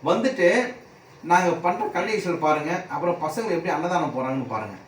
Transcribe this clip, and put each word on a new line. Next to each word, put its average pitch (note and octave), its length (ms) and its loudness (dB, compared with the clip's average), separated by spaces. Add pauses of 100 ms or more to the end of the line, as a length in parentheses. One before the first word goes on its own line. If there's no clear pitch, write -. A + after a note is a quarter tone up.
வந்துட்டு, G3 680 4 (500)
நாங்க F3 280 4
பண்ற F3+ 340 0
கலை F#3 200 -2
நிகழ்ச்சிகள் F3 400 -2
பாருங்க, D3+ 440 0
அப்புறம் - 340 -2
பசங்க G#3+ 260 -4
எப்படி F3 200 -2
அன்னதானம் D#3 480 -2
போறாங்கன்னு B2+ 300 -2
பாருங்க. G#2 280 -8 (120)